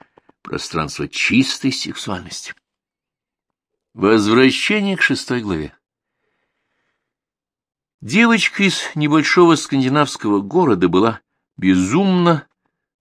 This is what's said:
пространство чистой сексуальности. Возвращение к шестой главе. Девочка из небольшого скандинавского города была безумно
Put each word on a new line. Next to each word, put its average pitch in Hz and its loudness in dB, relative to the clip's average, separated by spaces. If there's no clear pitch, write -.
пространство 73 -8
чистой - -2
сексуальности. - -10
Возвращение 120 2
к - -4
шестой 123 -2
главе. 82 -6
Девочка 214 0
из 190 0
небольшого 156 4
скандинавского 131 0
города 101 2
была 104 0
безумно 156 2